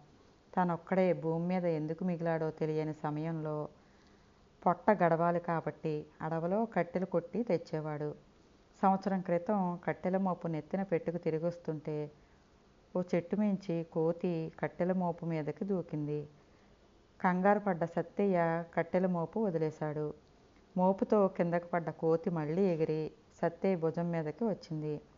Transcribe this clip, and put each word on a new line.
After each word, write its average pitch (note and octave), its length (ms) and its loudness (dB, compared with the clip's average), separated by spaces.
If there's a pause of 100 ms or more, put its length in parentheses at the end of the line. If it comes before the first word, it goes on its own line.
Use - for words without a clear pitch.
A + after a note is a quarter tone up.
(560)
తనొక్కడే F3+ 560 2
భూమి D#3+ 340 -2
మీద F3+ 180 0
ఎందుకు D#3+ 400 -2
మిగిలాడో E3 460 0
తెలియని D#3 440 -2
సమయంలో D3+ 760 -4 (1000)
పొట్ట F3+ 240 4
గడవాలి E3+ 500 4
కాబట్టి D#3 680 -4 (160)
అడవిలో E3 420 0
కట్టెలు F#3 400 -2
కొట్టి F#3+ 380 -2
తెచ్చేవాడు. D3+ 720 -2 (680)
సంవత్సరం F#3+ 380 2
క్రితం F3 640 0
కట్టెల F3+ 320 -2
మోపు F#3 300 0
నెత్తిన E3 360 -4
పెట్టుకు E3+ 340 0
తిరిగొస్తుంటే D#3 920 -2 (840)
ఓ F3+ 60 2 (120)
చెట్టు E3+ 220 0
మించి F#3 560 0
కోతి E3 680 0
కట్టెల F3 320 0
మోపు F3 340 -2
మీదకి D#3 380 -2
దూకింది. D3+ 640 -4 (920)
కంగారు F#3+ 380 4
పడ్డ F#3+ 260 0
సత్తయ్య E3+ 800 0 (100)
కట్టెల F3+ 320 2
మోపు F3 340 -2
వదిలేశాడు. D#3 720 -2 (640)
మోపుతో G3 520 4
కిందకు F3 380 0
పడ్డ E3 240 -2
కోతి E3 400 0
మళ్ళీ D#3+ 320 0
ఎగిరి D#3 500 0 (300)
సత్తయ్య F3+ 340 0
భుజం E3 340 0
మీదకి D#3+ 340 -2
వచ్చింది. D3+ 560 -4 (180)